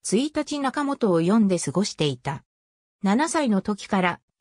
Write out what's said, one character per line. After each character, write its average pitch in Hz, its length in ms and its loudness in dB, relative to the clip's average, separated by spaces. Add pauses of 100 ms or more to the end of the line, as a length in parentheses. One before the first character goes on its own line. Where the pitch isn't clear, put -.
一 269 280 0
日 294 280 -4
中 277 240 -4
本 269 280 0
を 165 100 4
読 190 180 4
ん 208 80 4
で 185 100 2
過 - 140 -6
ご 180 120 0
し - 120 -6
て 160 100 0
い 139 120 -2
た。 - 260 -8 (580)
七 240 280 2
歳 302 200 0
の 196 120 2
時 - 260 -6
か 196 140 0
ら 175 180 0 (220)